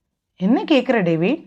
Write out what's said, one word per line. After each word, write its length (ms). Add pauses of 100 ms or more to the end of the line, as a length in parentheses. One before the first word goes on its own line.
(400)
"என்ன 240
கேக்குற 380
டேவிட்? 440